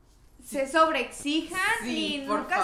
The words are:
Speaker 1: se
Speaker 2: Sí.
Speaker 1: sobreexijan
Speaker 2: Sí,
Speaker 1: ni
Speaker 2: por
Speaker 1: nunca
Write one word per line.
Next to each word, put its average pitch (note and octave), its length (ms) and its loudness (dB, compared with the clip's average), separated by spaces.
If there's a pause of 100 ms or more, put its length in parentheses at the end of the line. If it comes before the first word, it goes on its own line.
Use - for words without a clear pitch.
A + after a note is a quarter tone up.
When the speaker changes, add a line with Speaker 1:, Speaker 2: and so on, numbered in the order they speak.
(440)
Speaker 1:
se C4+ 220 -4
Speaker 2:
Sí. C#4 60 -6
Speaker 1:
sobreexijan D#4+ 880 2 (220)
Speaker 2:
Sí, D4+ 380 -2
Speaker 1:
ni C4+ 60 -8
Speaker 2:
por D#4 140 0
Speaker 1:
nunca F4+ 240 -2